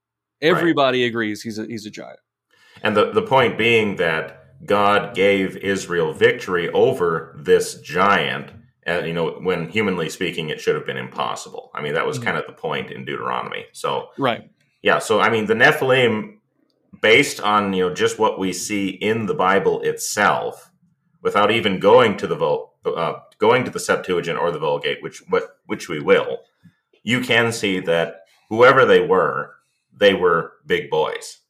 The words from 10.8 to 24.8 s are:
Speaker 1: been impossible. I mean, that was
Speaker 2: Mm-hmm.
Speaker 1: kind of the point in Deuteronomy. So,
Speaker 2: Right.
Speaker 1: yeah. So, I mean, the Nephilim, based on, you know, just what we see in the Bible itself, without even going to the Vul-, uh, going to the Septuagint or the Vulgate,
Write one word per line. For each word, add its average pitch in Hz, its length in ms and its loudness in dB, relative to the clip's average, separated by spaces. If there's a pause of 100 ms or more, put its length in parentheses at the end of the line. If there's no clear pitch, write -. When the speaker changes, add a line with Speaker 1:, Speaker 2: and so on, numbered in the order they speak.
Speaker 1:
been 69 100 -8
impossible. - 760 -10
I - 80 -10
mean, 73 120 -6
that 80 120 -2
was 76 100 -4
Speaker 2:
Mm-hmm. 120 100 -10
Speaker 1:
kind 80 120 -2
of 76 80 -6
the - 80 -20
point 73 360 -8
in 64 140 -14
Deuteronomy. 60 680 -8
So, - 440 -6
Speaker 2:
Right. 120 340 -4 (300)
Speaker 1:
yeah. 92 180 2
So, 104 220 0
I 104 80 2
mean, 113 160 0
the 101 80 0
Nephilim, 123 840 2 (640)
based 123 400 4
on, 101 320 2
you 92 140 2
know, 90 60 -6
just 107 240 0
what 107 200 2
we 92 160 -2
see 101 340 -4
in 107 380 -4
the 87 80 -2
Bible 92 480 2
itself, - 880 -2 (520)
without 104 280 2
even 107 300 0
going 107 360 6
to 101 100 -6
the 82 100 -2
Vul-, 76 360 -2 (140)
uh, 82 260 -4 (240)
going 123 280 4
to 127 60 -8
the - 80 -8
Septuagint 85 600 -2
or 85 140 -2
the 76 60 -6
Vulgate, 73 440 -4